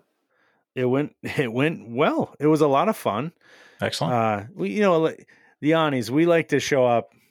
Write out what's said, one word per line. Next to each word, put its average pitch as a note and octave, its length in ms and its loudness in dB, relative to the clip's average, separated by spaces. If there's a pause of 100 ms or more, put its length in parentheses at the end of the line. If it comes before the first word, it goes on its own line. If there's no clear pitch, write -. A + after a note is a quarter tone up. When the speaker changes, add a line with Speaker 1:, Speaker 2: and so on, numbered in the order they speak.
(760)
Speaker 1:
It B2+ 100 -2
went, C3+ 380 -2
it B2+ 280 -4
went B2 380 -2
well. E3+ 500 -2
It C#3+ 100 2
was D#3 120 4
a D#3 80 4
lot D3 220 2
of G#3+ 80 -2
fun. A#2+ 340 -4 (480)
Speaker 2:
Excellent. - 320 -4
Speaker 1:
Uh, A2 320 0 (100)
we, F#3+ 180 -6
you G#3 100 -2
know, F3 180 4
like, - 260 -4 (360)
the D3 100 0
Anis, C#3+ 380 0
we D#3 160 2
like E3 220 2
to C#3 120 0
show C3 240 2
up A#2 300 0 (160)